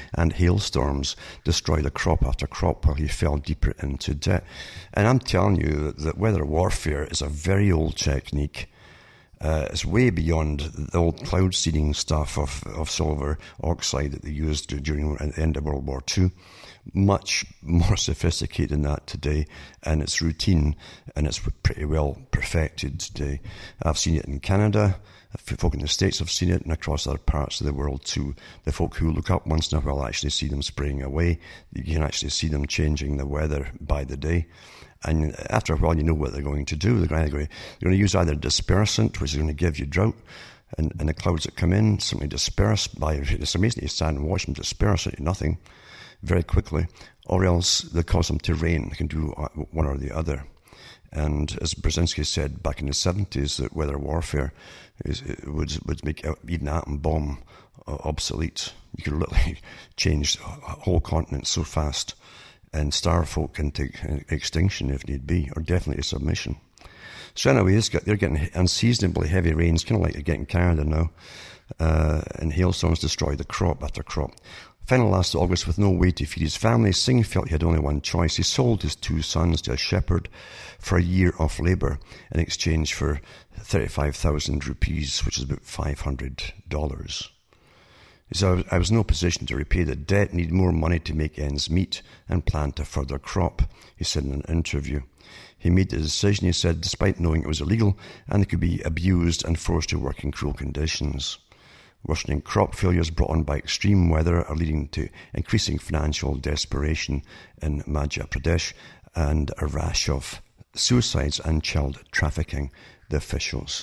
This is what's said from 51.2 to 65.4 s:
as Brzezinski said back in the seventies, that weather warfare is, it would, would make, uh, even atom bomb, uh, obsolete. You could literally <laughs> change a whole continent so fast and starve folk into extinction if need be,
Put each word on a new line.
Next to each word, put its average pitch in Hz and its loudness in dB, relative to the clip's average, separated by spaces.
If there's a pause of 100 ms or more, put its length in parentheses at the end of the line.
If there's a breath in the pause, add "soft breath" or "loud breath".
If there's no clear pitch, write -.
as 80 -2
Brzezinski 78 0
said 71 -4
back - -2
in 76 -4
the 69 -2
seventies, 87 -2
that - -4
weather 73 -2
warfare 71 -2 (540 loud breath)
is, - -4
it - -10
would, 73 -2
would - -4
make, 76 -4
uh, 80 -2 (120)
even 78 -4
atom 73 -2
bomb, 73 -2 (460 loud breath)
uh, 69 -6
obsolete. - -4 (240)
You - -12
could 73 -2
literally - 2 (180 loud breath)
<laughs> - -20
change 73 2
a - -20
whole - -2
continent 73 -2
so - -2
fast - -4 (560 loud breath)
and 73 0
starve 85 2
folk 73 -4
into 71 -2 (400)
extinction 80 0
if 67 -4
need 67 -6
be, 82 0